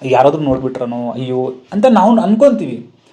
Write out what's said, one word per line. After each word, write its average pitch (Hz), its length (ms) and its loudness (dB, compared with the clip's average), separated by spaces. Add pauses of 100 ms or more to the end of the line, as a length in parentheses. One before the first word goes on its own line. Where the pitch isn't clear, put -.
ಯಾರಾದ್ರೂ 135 380 2
ನೋಡ್ಬಿಟ್ರನೋ 123 720 -4
ಅಯ್ಯೋ 127 420 -6 (200)
ಅಂತ 208 160 0
ನಾವು 220 300 4
ಅನ್ಕೊಂತೀವಿ. 208 680 0 (240)